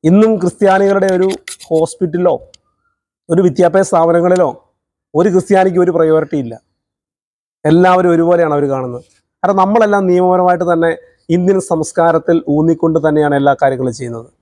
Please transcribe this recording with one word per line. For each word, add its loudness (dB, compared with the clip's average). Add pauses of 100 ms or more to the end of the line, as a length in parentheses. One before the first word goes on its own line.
ഇന്നും 4
ക്രിസ്ത്യാനികളുടെ 0
ഒരു 0 (340)
ഹോസ്പിറ്റലോ -2 (920)
ഒരു 0
വിദ്യാഭ്യാസ 2
സ്ഥാപനങ്ങളിലോ 0 (680)
ഒരു 2
ക്രിസ്ത്യാനിക്ക് 0
ഒരു 0
പ്രയോറിറ്റി 0
ഇല്ല. -6 (1080)
എല്ലാവരും 2
ഒരുപോലെയാണ് 0
അവർ -2
കാണുന്നത്. -8 (380)
കാരണം 0
നമ്മളെല്ലാം 0
നിയമപരമായിട്ട് 0
തന്നെ 0 (380)
ഇന്ത്യൻ 0
സംസ്കാരത്തിൽ -2 (120)
ഊന്നിക്കൊണ്ട് 0
തന്നെയാണ് 0
എല്ലാ 2
കാര്യങ്ങളും -2
ചെയ്യുന്നത്. -14 (100)